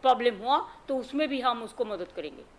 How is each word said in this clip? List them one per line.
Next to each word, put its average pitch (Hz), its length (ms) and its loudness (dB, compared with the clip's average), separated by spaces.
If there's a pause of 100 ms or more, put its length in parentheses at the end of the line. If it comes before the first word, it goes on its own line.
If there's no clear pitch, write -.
प्रॉब्लम 240 340 4
हुआ, 254 320 0 (200)
तो 269 80 0
उसमें 277 320 -2
भी 269 120 -2
हम 240 220 0
उसको 226 220 -4
मदद 190 280 -6
करेंगे। - 320 -10 (140)